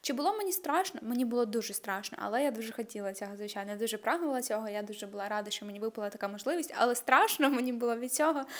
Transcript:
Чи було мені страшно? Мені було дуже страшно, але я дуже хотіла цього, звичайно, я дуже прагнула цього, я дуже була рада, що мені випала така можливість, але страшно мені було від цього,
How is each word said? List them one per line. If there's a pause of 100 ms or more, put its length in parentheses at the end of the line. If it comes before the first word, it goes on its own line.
Чи
було
мені
страшно?
Мені
було
дуже
страшно,
але
я
дуже
хотіла
цього,
звичайно,
я
дуже
прагнула
цього,
я
дуже
була
рада,
що
мені
випала
така
можливість,
але
страшно
мені
було
від
цього, (180)